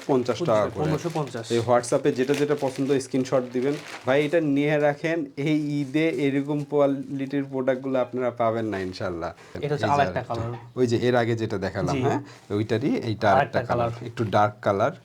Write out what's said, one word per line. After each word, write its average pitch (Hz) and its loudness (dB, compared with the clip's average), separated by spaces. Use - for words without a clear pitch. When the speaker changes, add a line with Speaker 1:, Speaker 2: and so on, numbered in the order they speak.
Speaker 1:
পঞ্চাশ 123 2
টাকা 107 2
করে। 147 -4
Speaker 2:
পনেরোশো 151 -2
পঞ্চাশ। 135 -6
Speaker 1:
এই 117 4
WhatsApp-এ 123 2
যেটা 127 0
যেটা 143 0
পছন্দ, 139 0
স্ক্রিনশট 131 0
দিবেন। 131 0
ভাই, 139 4
এটা 160 2
নিয়ে 147 2
রাখেন, 151 0
এই 147 0
ঈদে 147 2
এরকম 143 0
কোয়ালিটির 139 0
প্রোডাক্টগুলো 131 0
আপনারা 123 -2
পাবেন 113 0
না, 101 -2
ইনশাল্লাহ। 90 -6
Speaker 2:
এটা - -8
হচ্ছে - -2
Speaker 1:
এই - 0
যে 143 4
Speaker 2:
আরেকটা 135 0
Speaker 1:
আরেকটা। 123 -6
Speaker 2:
কালার। 117 -6
Speaker 1:
ওই 127 2
যে 117 2
এর 123 2
আগে 117 2
যেটা 110 -2
দেখালাম, 92 -2
Speaker 2:
জি। 131 -2
Speaker 1:
হ্যাঁ, 190 0
ওইটারই 110 0
এইটা 240 0
আরেকটা 107 0
Speaker 2:
আরেকটা 123 2
Speaker 1:
কালার। 120 -2
Speaker 2:
কালার। 117 -10
Speaker 1:
একটু 117 -4
ডার্ক 107 2
কালার, 107 2